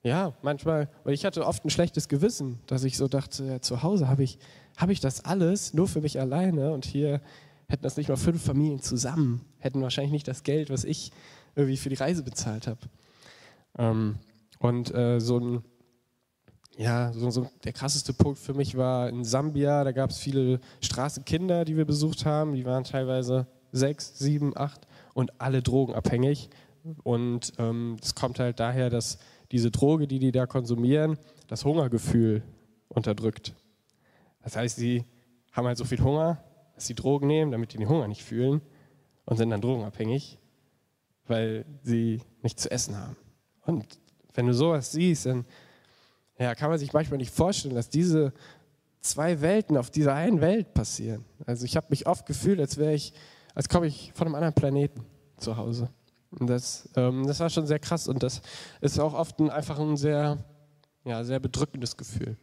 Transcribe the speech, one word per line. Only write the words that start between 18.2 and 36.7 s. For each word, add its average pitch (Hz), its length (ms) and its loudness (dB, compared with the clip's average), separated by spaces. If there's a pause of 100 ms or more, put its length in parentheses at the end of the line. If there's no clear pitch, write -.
für - 160 -8
mich 139 220 -2
war 127 320 2
in 120 160 -4
Sambia, 143 580 2
da 135 100 0
gab's 131 260 -2
viele 127 420 0 (220)
Straßenkinder, 170 840 -2
die 156 120 -2
wir 156 100 2
besucht 156 400 0
haben, 151 280 0
die 127 100 -4
waren 127 200 0
teilweise 127 640 0 (260)
sechs, 139 460 -2
sieben, 143 380 0
acht - 300 -6 (280)
und - 260 -2
alle 131 220 0
drogenabhängig. 127 840 2 (540)
Und, 120 560 -2
ähm, 117 420 -2
es - 140 -6
kommt 127 240 -4
halt 123 220 -2
daher, 123 300 0
dass 117 280 -4 (340)
diese 117 180 4
Droge, 147 360 4
die 135 120 -4
die 131 140 2
da 127 140 2
konsumieren, 127 720 2 (280)
das 113 180 -8
Hungergefühl 117 800 2 (460)
unterdrückt. 107 640 -2 (880)
Das - 140 -8
heißt, 117 200 -2
sie 120 280 0 (480)
haben 123 140 0
halt 123 100 0
so 120 80 -6
viel 120 180 0
Hunger, 151 400 2 (320)